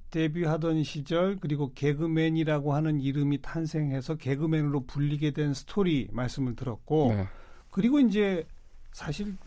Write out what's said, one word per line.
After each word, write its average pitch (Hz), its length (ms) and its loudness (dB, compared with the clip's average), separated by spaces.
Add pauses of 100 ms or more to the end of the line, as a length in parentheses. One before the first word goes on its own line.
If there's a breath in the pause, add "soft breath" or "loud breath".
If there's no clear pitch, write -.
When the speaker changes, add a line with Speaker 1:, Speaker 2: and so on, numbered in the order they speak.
(100)
Speaker 1:
데뷔하던 160 760 0
시절, 170 560 0
그리고 143 340 -2
개그맨이라고 156 1000 2
하는 151 260 2
이름이 143 420 0
탄생해서 156 760 -2
개그맨으로 147 720 0
불리게 147 460 0
된 147 220 0
스토리 160 580 0
말씀을 123 440 -2
들었고, 123 580 0
Speaker 2:
네. 98 120 0 (440 loud breath)
Speaker 1:
그리고 240 300 4
이제 196 460 4 (460)
사실 - 440 -6 (100)